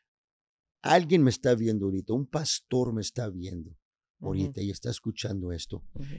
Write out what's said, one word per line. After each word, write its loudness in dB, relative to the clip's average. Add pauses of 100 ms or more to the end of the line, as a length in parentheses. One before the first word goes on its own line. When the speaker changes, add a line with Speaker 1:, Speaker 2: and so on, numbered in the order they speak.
(840)
Speaker 1:
Alguien 6
me 8
está 4
viendo 0
ahorita, -2
un -2
pastor -2
me -2
está -6
viendo, -10 (480)
ahorita -2
Speaker 2:
Ujú. -2
Speaker 1:
y -4
está -8
escuchando -4
esto, -8 (100)
Speaker 2:
Ujú. -6 (140)